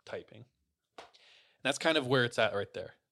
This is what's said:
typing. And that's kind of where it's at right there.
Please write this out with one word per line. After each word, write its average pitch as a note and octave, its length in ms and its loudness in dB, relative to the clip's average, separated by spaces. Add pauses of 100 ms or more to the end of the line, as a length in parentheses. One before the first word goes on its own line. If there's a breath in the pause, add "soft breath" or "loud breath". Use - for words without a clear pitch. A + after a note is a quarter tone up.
typing. - 400 -14 (520)
And - 680 -20
that's C3+ 160 0
kind D#3+ 180 4
of C#3 80 2
where B2+ 180 4
it's A#2+ 140 -2
at A2 160 2
right G2+ 220 -4
there. F#2 180 -10 (180)